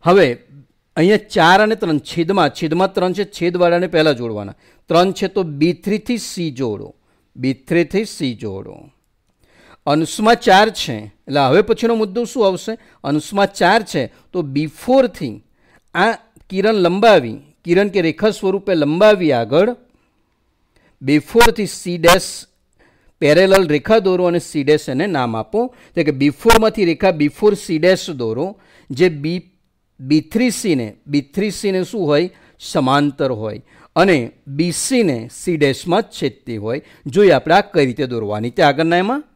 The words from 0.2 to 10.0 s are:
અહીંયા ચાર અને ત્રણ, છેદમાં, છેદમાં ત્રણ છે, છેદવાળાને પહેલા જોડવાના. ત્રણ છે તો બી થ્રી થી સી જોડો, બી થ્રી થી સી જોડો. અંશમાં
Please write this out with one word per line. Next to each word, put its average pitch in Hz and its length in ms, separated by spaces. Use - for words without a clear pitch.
અહીંયા 190 200
ચાર 190 440
અને 208 140
ત્રણ, 170 240
છેદમાં, 170 500
છેદમાં 175 440
ત્રણ 180 200
છે, 196 120
છેદવાળાને 175 500
પહેલા 156 340
જોડવાના. 104 340
ત્રણ 180 220
છે 190 160
તો 190 160
બી 156 300
થ્રી 208 240
થી 240 200
સી 170 340
જોડો, 110 440
બી 131 180
થ્રી 170 300
થી 196 220
સી 131 280
જોડો. 101 420
અંશમાં 165 500